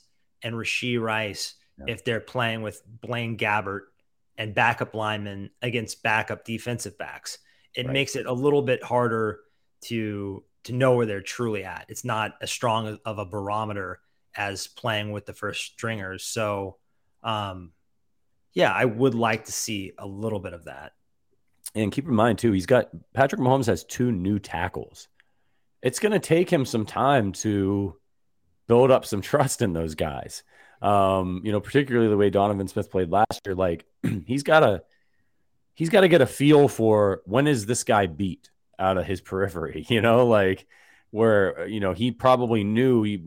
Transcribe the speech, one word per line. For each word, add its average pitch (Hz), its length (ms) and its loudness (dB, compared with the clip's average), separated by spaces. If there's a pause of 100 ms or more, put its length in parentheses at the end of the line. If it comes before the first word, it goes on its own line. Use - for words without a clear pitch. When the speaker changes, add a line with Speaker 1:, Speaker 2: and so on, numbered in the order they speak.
(420)
Speaker 1:
and 117 120 -8
Rashee 120 460 -2
Rice 110 540 -4 (240)
Speaker 2:
Yeah. 67 100 -16
Speaker 1:
if 113 160 -6
they're 113 160 -2
playing 113 420 -4
with 104 240 -10
Blaine 117 500 -8
Gabbert 104 460 -2 (560)
and 107 160 -6
backup 117 400 0
linemen 104 560 -6 (100)
against 117 420 -6
backup 110 420 -2
defensive 113 520 -8
backs? - 420 -14 (360)
It 127 120 -6
Speaker 2:
Right. 131 60 -6
Speaker 1:
makes 135 240 -2
it 120 100 -6
a 127 60 -4
little 143 300 2
bit 127 200 0
harder 113 580 -2 (420)
to, 104 600 -8 (220)
to 117 80 -10
know 127 220 4
where 120 120 2
they're 98 140 -4
truly 107 440 -6
at. 90 240 -12
It's - 160 -14
not 110 360 -4
as 104 100 -8
strong 110 540 -2
of 104 140 -8
a 104 80 -6
barometer 101 720 -6 (340)
as 98 320 -6
playing 107 460 -6
with 104 140 -10
the 95 80 -14
first - 280 -8 (100)
stringers. 98 520 -8
So, 101 540 -4 (440)
um, 98 500 -6 (840)
yeah, 147 180 2
I 104 140 0
would 117 280 0
like 113 320 -2
to - 60 -12
see 98 460 -6
a 104 80 -12
little 101 340 -6
bit 87 140 -12
of 80 100 -16
that. 69 300 -16 (800)
Speaker 2:
And 107 180 -2
keep 139 160 -6
in 131 60 0
mind, 110 240 4
too, 117 140 2
he's 92 140 0
got, - 220 4 (240)
Patrick 135 280 2
Mahomes 127 260 2
has 95 180 0
two 123 260 -2
new 98 280 0
tackles. - 680 -8 (760)
It's 127 160 -2
gonna 208 200 2
take 170 340 2
him 139 140 2
some 110 180 -2
time 113 480 0
to 101 640 -2 (720)
build 123 240 6
up 131 160 4
some 101 140 -4
<laughs> - 20 -8
trust 139 400 0
in 98 100 2
those 80 220 -4
guys. - 480 -8 (400)
Um, 95 640 2
you 107 80 -2
know, 104 80 0
particularly 120 480 2
the 104 80 4
way 101 120 4
Donovan 98 400 2
Smith - 220 -6
played 92 200 -2
last 98 360 2
year, 95 80 -4
like, 90 320 -2 (200)
<clears throat> 107 200 -4
he's 135 160 -2
gotta, 147 400 4 (920)
he's 165 160 -2
gotta 190 180 6
get 165 120 8
a 123 60 4
feel 143 420 6
for 107 560 2
when 123 220 2
is 120 200 0
this 120 180 -2
guy 104 220 2
beat 85 440 -6 (280)
out 95 200 2
of 85 80 -2
his 92 140 -4
periphery, 82 640 -6
<laughs> - 40 -2
you 117 100 4
know, 117 260 6
like, 98 400 4 (460)
where, 101 540 2
you 107 140 -6
know, 95 120 0
he 113 200 -2
probably 120 520 2
knew, 117 380 2
he 104 240 -2